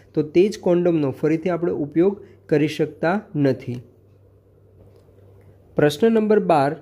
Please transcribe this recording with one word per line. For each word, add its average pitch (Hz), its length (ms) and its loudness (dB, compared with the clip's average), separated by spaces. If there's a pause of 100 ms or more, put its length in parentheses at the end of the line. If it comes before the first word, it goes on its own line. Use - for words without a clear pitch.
(140)
તો 156 80 -2
તે 175 280 2
જ - 100 -10
કોન્ડોમનો 175 520 2
ફરીથી 160 380 -2
આપણે 175 220 -2
ઉપયોગ 165 520 0 (220)
કરી 151 220 2
શકતા 160 540 -2 (140)
નથી. 135 400 -2 (2000)
પ્રશ્ન 147 360 2
નંબર 214 280 2
બાર, 160 420 -2